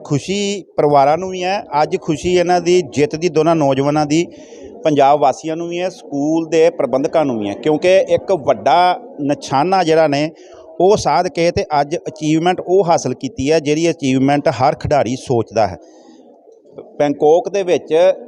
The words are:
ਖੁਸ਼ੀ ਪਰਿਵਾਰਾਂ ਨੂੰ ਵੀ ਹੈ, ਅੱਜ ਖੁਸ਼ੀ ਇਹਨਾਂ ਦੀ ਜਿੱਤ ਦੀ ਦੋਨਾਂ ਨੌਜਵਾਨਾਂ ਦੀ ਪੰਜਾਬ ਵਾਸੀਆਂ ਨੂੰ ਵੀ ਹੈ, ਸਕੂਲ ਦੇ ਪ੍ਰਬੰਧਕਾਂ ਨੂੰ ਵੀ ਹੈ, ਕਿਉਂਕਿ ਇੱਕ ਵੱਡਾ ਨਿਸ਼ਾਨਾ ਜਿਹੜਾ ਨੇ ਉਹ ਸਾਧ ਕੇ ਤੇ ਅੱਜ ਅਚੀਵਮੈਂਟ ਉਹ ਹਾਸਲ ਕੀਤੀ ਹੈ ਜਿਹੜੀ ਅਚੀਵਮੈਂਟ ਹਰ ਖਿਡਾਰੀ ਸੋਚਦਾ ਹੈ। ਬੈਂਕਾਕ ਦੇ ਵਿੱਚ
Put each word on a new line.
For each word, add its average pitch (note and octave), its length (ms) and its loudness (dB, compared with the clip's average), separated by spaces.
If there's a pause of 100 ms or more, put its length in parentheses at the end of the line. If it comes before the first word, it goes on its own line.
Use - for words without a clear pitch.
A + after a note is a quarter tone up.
ਖੁਸ਼ੀ G3 600 -4 (140)
ਪਰਿਵਾਰਾਂ D3 400 4
ਨੂੰ F#3 120 -8
ਵੀ F#3 140 -8
ਹੈ, F#3+ 200 -4 (180)
ਅੱਜ D#3 200 -2
ਖੁਸ਼ੀ F3 340 -4
ਇਹਨਾਂ F3 260 2
ਦੀ F3 200 2
ਜਿੱਤ C#3+ 340 -2
ਦੀ E3 140 -2
ਦੋਨਾਂ D#3 260 2
ਨੌਜਵਾਨਾਂ C#3+ 500 0
ਦੀ D#3+ 200 0 (580)
ਪੰਜਾਬ C#3+ 360 4
ਵਾਸੀਆਂ D3 360 -2
ਨੂੰ E3+ 120 -8
ਵੀ F3 140 -8
ਹੈ, F#3 80 -4
ਸਕੂਲ D#3 600 -4
ਦੇ D#3+ 200 4
ਪ੍ਰਬੰਧਕਾਂ D3 560 -2
ਨੂੰ B2+ 140 -2
ਵੀ G#2 100 -4
ਹੈ, G2+ 40 -6
ਕਿਉਂਕਿ D#3 440 2 (120)
ਇੱਕ E3+ 220 -2
ਵੱਡਾ D3 680 2 (220)
ਨਿਸ਼ਾਨਾ D3 640 0
ਜਿਹੜਾ D#3+ 240 2
ਨੇ D3 240 -2 (500)
ਉਹ G3 160 4
ਸਾਧ E3+ 300 0
ਕੇ E3+ 240 0
ਤੇ G3 140 -4 (160)
ਅੱਜ D3 140 -4
ਅਚੀਵਮੈਂਟ D#3+ 720 -2
ਉਹ F#3 180 4
ਹਾਸਲ D3+ 280 0
ਕੀਤੀ C3+ 380 -6
ਹੈ D#3+ 80 4
ਜਿਹੜੀ D#3 300 0
ਅਚੀਵਮੈਂਟ C#3 580 0
ਹਰ D#3+ 280 0
ਖਿਡਾਰੀ B2+ 400 -2
ਸੋਚਦਾ A2 520 -2
ਹੈ। F#2 100 -8 (1200)
ਬੈਂਕਾਕ D3+ 500 2
ਦੇ G3 140 -4
ਵਿੱਚ F3 500 2 (140)